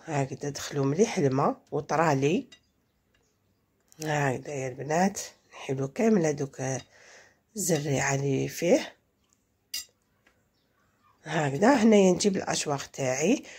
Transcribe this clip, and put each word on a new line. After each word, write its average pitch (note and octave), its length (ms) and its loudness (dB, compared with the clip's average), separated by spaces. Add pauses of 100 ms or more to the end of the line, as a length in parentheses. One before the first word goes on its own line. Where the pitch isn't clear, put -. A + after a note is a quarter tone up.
هكذا C#3+ 460 -4
دخلوا C#3+ 340 -4
مليح F#3 340 0
الماء D3 380 0 (140)
وطرالي. D3 760 0 (1600)
هكذا C#3+ 500 -4
يا C3 140 -8
البنات D3+ 520 -2 (320)
نحيلو C3+ 360 -6
كامل G#3+ 380 2
هذوك C#3+ 360 -4 (920)
الزريعه C#3+ 580 -2
اللي C#3 340 -2
فيه. - 440 0 (2250)
هكذا D#3 500 2
هنايا G#3 380 6
نجيب F#3+ 240 2
الاشواغ D3 480 -4
تاعي. C#3+ 600 -2 (140)